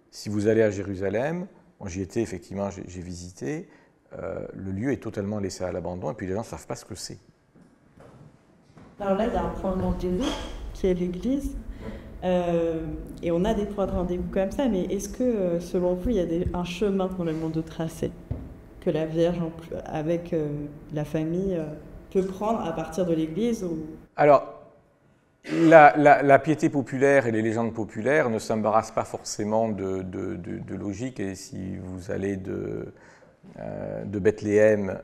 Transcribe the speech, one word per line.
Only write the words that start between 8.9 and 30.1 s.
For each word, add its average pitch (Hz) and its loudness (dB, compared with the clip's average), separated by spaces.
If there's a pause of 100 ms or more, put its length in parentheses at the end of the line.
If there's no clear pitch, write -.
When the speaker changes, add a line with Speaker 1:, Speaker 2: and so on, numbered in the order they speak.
Speaker 2:
Alors 196 2
là, 220 2
il 247 0
y 196 0
a 180 0
un 170 -2
point 185 -2
de 185 0
rendez-vous 180 0 (440)
qui - -2
est 185 4
l'église. 180 -2 (680)
Euh, 170 2 (420)
et 170 0
on 170 4
a 220 2
des 208 0
points 202 -2
de 190 -2
rendez-vous 180 -2
comme 190 0
ça, 277 2
mais 185 2
est-ce 196 -4
que, - -4
euh, 190 2
selon 180 2
vous, 180 -2
il 240 2
y 185 4
a 175 4
des, 170 0
un 175 0
chemin 190 0
pour 185 -4
le 160 0
monde 160 -2
de 160 -2
tracé ? 160 -4 (760)
que 185 2
la 156 0
Vierge 165 2
en 160 -2
plus, - -14 (160)
avec, 170 -2
euh, 156 0 (480)
la 151 -2
famille, 170 -2
euh, 156 -2 (480)
peut 190 2
prendre 214 -2
à 165 -4
partir 160 -2
de 165 0
l'Église 180 0
ou 160 -4 (300)
Speaker 1:
Alors, - 6 (920)
la, 160 10
la, 147 8
la 139 8
piété 151 2
populaire 135 4
et 117 0
les 110 0
légendes 113 0
populaires 120 0
ne 110 0
s'embarrassent 107 0
pas 113 -2
forcément 110 -2
de, 95 -4
de, 95 -6